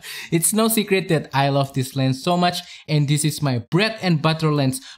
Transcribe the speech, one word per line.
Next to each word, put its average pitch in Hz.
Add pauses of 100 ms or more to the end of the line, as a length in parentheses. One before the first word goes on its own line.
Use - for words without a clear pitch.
(320)
It's 170
no 220
secret 190
that 151
I 139
love 139
this 131
lens 131
so 175
much, 175 (260)
and 151
this 147
is 147
my 127 (100)
bread 220
and 165
butter 160
lens, 135 (160)